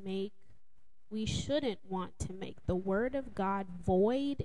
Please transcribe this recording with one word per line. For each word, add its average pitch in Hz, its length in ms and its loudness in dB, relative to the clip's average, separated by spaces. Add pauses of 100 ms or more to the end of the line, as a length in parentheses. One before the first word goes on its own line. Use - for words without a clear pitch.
make, 196 280 -2 (800)
we 220 160 -2
shouldn't 262 520 2 (100)
want 185 320 -4
to - 120 -4
make 190 240 -8 (100)
the 180 100 4
word 196 380 2
of 262 200 -4
God 196 320 2 (180)
void 247 600 6